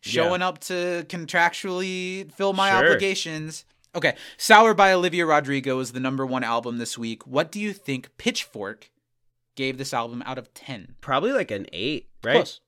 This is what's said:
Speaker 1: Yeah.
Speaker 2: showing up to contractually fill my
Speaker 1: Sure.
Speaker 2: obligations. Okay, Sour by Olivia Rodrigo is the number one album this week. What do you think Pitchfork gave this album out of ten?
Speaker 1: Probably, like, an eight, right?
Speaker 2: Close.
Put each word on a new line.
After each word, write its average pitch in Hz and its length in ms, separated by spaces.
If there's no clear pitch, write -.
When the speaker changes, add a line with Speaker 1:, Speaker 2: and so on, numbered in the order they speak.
Speaker 1:
Yeah. 165 100
Speaker 2:
showing 180 180
up 185 200
to 175 480
contractually 185 1200
fill 196 220
my 196 180
Speaker 1:
Sure. 190 140
Speaker 2:
obligations. 165 800
Okay, 165 200
Sour 220 360
by 196 200
Olivia 175 320
Rodrigo 139 540
is 123 140
the 127 60
number 131 260
one 127 180
album 117 340
this 117 200
week. 113 280
What 143 260
do 208 80
you 208 140
think - 440
Pitchfork - 760
gave 131 220
this 135 160
album 120 320
out 127 120
of 123 160
ten? - 480
Speaker 1:
Probably, 143 300
like, 254 200
an 98 220
eight, 120 360
right? 117 120
Speaker 2:
Close. - 320